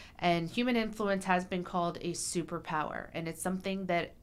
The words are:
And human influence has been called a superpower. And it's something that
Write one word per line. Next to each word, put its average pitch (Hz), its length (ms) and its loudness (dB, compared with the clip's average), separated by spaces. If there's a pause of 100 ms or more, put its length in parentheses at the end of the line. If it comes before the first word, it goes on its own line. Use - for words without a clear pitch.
(200)
And 170 300 4
human 240 260 2
influence 208 500 0
has 180 200 4
been 185 180 -2
called 170 380 0
a 175 100 -2
superpower. - 1000 -2
And 165 140 -4
it's 160 140 -6
something 190 460 0
that 170 360 2